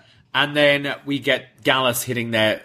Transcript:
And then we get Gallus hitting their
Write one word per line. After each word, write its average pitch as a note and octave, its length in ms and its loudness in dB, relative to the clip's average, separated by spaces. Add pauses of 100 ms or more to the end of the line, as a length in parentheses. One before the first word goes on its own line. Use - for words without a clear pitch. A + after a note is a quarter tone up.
(340)
And C#3+ 200 0
then C#3+ 400 2 (120)
we C#3 120 -4
get B2+ 460 -4
Gallus C3 380 2
hitting A#2+ 280 -6
their A2 340 0